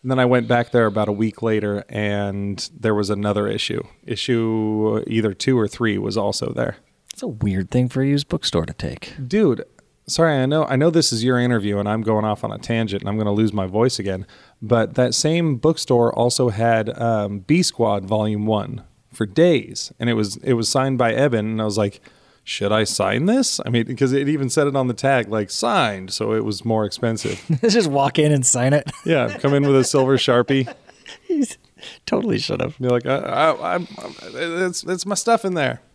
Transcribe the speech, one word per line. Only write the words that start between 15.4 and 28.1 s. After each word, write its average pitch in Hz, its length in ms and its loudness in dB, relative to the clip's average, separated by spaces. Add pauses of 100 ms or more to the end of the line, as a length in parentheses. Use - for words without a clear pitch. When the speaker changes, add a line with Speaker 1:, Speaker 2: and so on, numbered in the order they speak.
Speaker 1:
bookstore 123 600 2
also 123 300 2
had, 113 500 0
um, 104 420 -2
B 160 220 2
Squad 101 440 0
Volume 107 400 0
One 107 380 -2 (280)
for - 140 -4
days, 147 720 2
and 117 100 0
it 117 40 2
was, 104 240 -2
it - 160 0
was 113 160 0
signed 135 280 0
by 117 160 2
Eben, 120 320 2
and 110 160 -4
I 110 40 -2
was 104 120 -2
like, 101 220 -2 (440)
"Should - 280 -4
I 110 120 2
sign 104 420 0
this?" 247 400 0
I 113 40 -4
mean, 117 160 2
because 131 280 0
it 139 160 0
even 139 200 -2
said 147 180 2
it 139 80 -2
on 131 120 0
the 123 60 -2
tag, 127 360 0
like, 107 220 -2
"Signed," 107 600 0
so 110 200 -2
it 110 120 0
was 104 200 -6
more 110 200 2
expensive. 110 560 -4 (140)
Speaker 2:
<laughs> 226 140 0
Just 196 200 4
walk 139 280 0